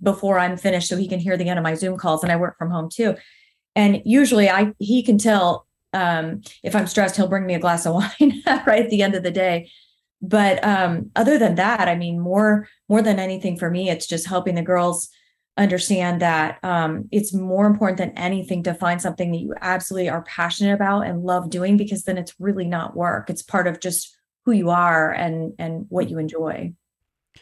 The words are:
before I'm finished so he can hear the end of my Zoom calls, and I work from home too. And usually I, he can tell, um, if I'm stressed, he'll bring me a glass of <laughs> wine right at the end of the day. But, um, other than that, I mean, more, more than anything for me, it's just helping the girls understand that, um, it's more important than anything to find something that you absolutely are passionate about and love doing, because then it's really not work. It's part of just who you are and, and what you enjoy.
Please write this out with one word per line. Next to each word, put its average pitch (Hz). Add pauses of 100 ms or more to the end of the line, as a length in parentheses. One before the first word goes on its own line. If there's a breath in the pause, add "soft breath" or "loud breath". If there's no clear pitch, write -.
before 196
I'm 180
finished 180
so 180
he 185
can 185
hear 180
the 175
end 180
of 165
my 165
Zoom 185
calls, 160
and 175
I 170
work 170
from 165
home 165
too. 214 (580 loud breath)
And 202
usually 226
I, 202
he 226
can 208
tell, 202 (260)
um, 170 (200 loud breath)
if 170
I'm 196
stressed, 190
he'll 190
bring 190
me 185
a 170
glass 170
of 165
<laughs> 202
wine 285
right 240
at 226
the 202
end 196
of 180
the 175
day. 175 (540 soft breath)
But, 196
um, 185
other 262
than 170
that, 196
I 170
mean, 170
more, 208 (200 loud breath)
more 214
than 202
anything 190
for 175
me, 180
it's 160
just 170
helping 180
the 170
girls 175 (480 soft breath)
understand 180
that, 160
um, 170
it's 208
more 185
important 208
than 180
anything 180
to 175
find 175
something 180
that 165
you 143
absolutely 185
are 165
passionate 175
about 202
and 175
love 180
doing, 185
because 202
then 185
it's 175
really 190
not 170
work. 175
It's 170
part 180
of 165
just - (300)
who 240
you 175
are 170
and, 160
and 165
what 180
you 165
enjoy. 160 (680 loud breath)